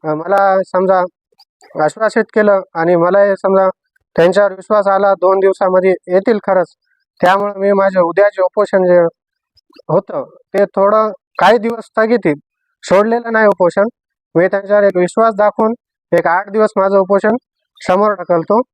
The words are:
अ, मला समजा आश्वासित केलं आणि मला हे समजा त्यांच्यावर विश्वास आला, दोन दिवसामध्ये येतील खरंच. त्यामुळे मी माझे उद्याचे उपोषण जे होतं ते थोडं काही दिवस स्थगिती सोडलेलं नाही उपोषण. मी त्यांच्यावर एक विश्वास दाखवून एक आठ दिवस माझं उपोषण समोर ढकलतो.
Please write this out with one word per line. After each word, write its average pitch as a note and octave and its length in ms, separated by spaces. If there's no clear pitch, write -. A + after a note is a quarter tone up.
अ, G3 100
मला F#3+ 500
समजा F#3 400
आश्वासित G#3+ 400
केलं G#3 380
आणि E3+ 220
मला F3+ 240
हे G3+ 160
समजा F#3+ 340
त्यांच्यावर F#3 360
विश्वास F#3+ 360
आला, G3 260
दोन F#3+ 260
दिवसामध्ये F#3+ 520
येतील G3 460
खरंच. F#3 280
त्यामुळे G3+ 380
मी G3 120
माझे G3 280
उद्याचे F#3 420
उपोषण F#3+ 440
जे F3+ 160
होतं D#3 500
ते G3+ 120
थोडं G#3 460
काही G#3 180
दिवस A3+ 260
स्थगिती A3 500
सोडलेलं A3+ 480
नाही A3 160
उपोषण. G3 360
मी F3 120
त्यांच्यावर G3+ 360
एक G3 140
विश्वास A3 400
दाखवून G#3+ 360
एक E3 80
आठ F#3 220
दिवस G#3+ 260
माझं G3 240
उपोषण G3 320
समोर G3+ 240
ढकलतो. F3+ 500